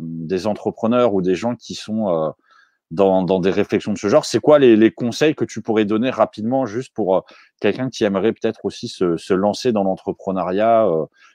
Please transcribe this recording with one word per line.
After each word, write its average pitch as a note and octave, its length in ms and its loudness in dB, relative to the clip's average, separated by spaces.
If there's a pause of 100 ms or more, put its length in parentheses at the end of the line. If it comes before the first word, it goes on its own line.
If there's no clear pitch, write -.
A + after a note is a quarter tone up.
des E2 440 -6
entrepreneurs A2 680 0
ou F#2+ 80 0
des F#2 120 0
gens A#2 220 -4
qui - 180 -14
sont, G#2+ 360 -4
euh, D#2+ 180 0 (640)
dans, F#2 320 2
dans F#2 180 2
des F#2 100 2
réflexions G2+ 440 -2
de - 40 -6
ce G#2 100 -4
genre. C#3+ 180 2
C'est - 140 -2
quoi D3 180 6
les, B2 180 8
les G#2+ 140 6
conseils C#3+ 440 -2
que A#2+ 120 -4
tu A2 160 -12
pourrais G#2+ 240 0
donner A2 240 -2
rapidement, A#2 560 -2
juste A2 260 -10
pour, F#2+ 240 0
euh, E2+ 40 0 (380)
quelqu'un G#2+ 300 -2
qui - 160 -2
aimerait G2 280 0
peut-être - 340 -6
aussi - 220 -8
se, F2 280 -2
se - 160 -6
lancer G2+ 400 0
dans G2+ 120 0
l'entrepreneuriat, F#2+ 1040 -2
euh, D#2+ 200 -2 (280)